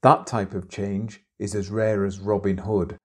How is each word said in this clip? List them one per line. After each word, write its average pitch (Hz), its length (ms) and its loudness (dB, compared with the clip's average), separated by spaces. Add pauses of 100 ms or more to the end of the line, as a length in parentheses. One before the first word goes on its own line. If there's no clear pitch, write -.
That 135 240 6
type 107 260 -4
of 90 160 -8
change 101 540 -6 (160)
is 101 160 -6
as 98 140 -4
rare 107 340 2
as 98 160 -2
Robin 98 380 0
Hood. 98 480 -2